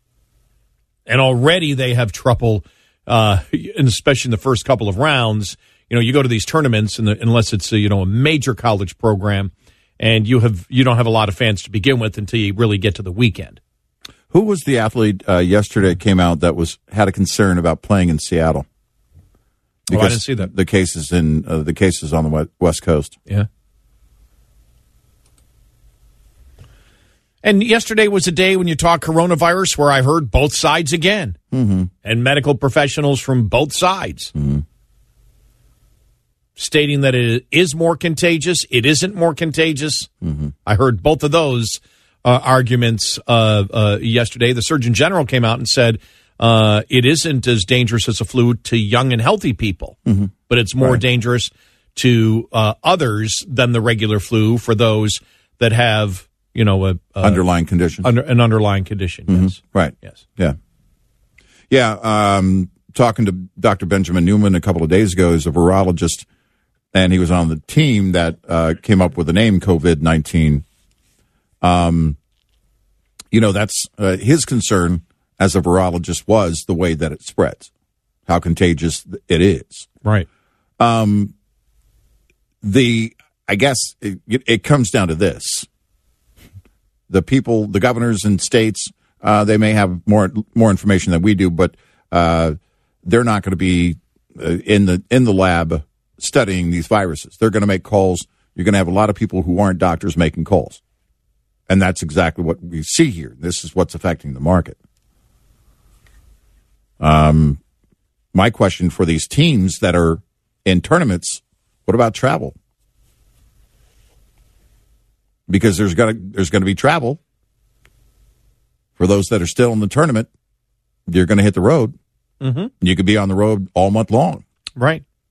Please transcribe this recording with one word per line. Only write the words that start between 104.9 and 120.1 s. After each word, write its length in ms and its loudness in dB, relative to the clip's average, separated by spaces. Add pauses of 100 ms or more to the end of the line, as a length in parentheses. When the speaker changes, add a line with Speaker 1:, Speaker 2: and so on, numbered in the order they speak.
Speaker 2:
Um, 600 4 (720)
my 160 2
question 400 0
for 160 -2
these 220 -2
teams 520 0
that 160 0
are 260 0 (440)
in 160 2
tournaments, 600 -2 (440)
what 100 2
about 180 2
travel? 420 -4 (3000)
Because 280 0
there's 160 0
gonna, 220 0
there's 340 -6
gonna 160 0
be 100 0
travel. 460 -2 (1700)
For 120 0
those 200 2
that 140 -2
are 60 -4
still 240 0
in 80 -2
the 80 0
tournament, 400 0 (800)